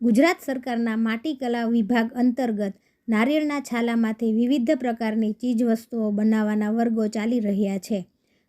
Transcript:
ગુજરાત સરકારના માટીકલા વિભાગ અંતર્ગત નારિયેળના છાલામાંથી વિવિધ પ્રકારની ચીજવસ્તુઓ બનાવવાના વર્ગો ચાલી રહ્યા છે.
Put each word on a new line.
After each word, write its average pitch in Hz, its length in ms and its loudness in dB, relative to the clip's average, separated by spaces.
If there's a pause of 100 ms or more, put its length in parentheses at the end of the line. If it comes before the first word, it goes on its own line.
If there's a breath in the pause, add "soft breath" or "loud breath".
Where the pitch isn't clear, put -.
ગુજરાત 254 400 4
સરકારના 233 580 -4
માટીકલા 240 680 -2
વિભાગ 233 480 2
અંતર્ગત 233 580 0 (340)
નારિયેળના 285 540 2
છાલામાંથી 233 680 -2
વિવિધ 247 460 2
પ્રકારની 220 560 -2
ચીજવસ્તુઓ 226 800 -2
બનાવવાના 214 600 2
વર્ગો 226 360 0
ચાલી 226 320 -2
રહ્યા 196 400 0
છે. 196 220 -4 (460)